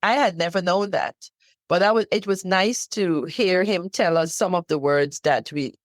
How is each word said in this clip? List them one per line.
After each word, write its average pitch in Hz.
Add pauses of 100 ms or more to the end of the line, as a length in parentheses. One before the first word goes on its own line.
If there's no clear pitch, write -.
I 208
had 247
never 170
known 190
that, - (520)
but 175
I 202
was, 220
it 208
was 190
nice 190
to 165
hear 180
him 190
tell 175
us 165
some 180
of 175
the 156
words 143
that 131
we 147